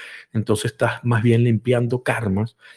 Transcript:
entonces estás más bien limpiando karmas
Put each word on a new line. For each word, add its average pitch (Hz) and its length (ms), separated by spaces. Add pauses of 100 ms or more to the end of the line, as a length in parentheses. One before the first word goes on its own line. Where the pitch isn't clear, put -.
(340)
entonces 110 400
estás 110 300
más 113 200
bien 117 200
limpiando 120 600
karmas 117 540 (200)